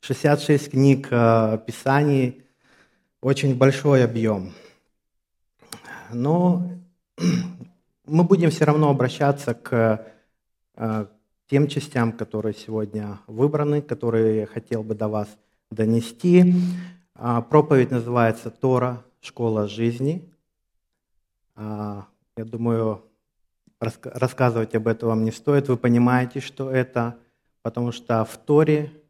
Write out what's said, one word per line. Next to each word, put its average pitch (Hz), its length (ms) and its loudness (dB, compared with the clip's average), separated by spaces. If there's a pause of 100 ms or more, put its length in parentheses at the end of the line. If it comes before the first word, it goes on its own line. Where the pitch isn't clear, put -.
Шестьдесят 147 420 0
шесть 143 300 0
книг, 135 380 4
а, 113 460 4
Писаний, 135 880 0 (760)
очень 135 340 0
большой 135 480 4
объём. 110 480 -2 (1600)
Но 175 580 0 (460)
<clears throat> - 880 -6
мы 160 200 2
будем 170 260 4
всё 151 160 0
равно 151 240 4
обращаться 135 640 -2
к, 113 500 0 (680)
а, 110 340 -6 (400)
тем 143 200 2
частям, 120 440 -4
которые 107 420 -6
сегодня 107 720 -8
выбраны, 147 540 -2
которые 113 580 0
я 104 80 -4
хотел 113 360 -8
бы 110 120 -8
до 107 140 -4
вас 107 200 -4 (420)
донести. 180 840 2 (600)
А, 120 260 -2
проповедь 139 500 4
называется 117 600 0
"Тора, 123 540 -2 (160)
школа 110 480 -4
жизни". 117 600 -4 (1300)
А, 104 520 -10 (300)
я 113 80 -10
думаю, 113 600 -2 (760)
раска-, 117 300 -8
рассказывать 120 640 -2
об 113 140 -2
этом 113 200 -2
вам 110 160 0
не 110 60 -2
стоит. 139 380 -2
Вы 127 80 0
понимаете, 123 640 2
что 135 300 -10
это, 123 460 -2 (460)
потому 120 300 -6
что 113 320 -2
в - 120 -12
Торе 151 560 2 (180)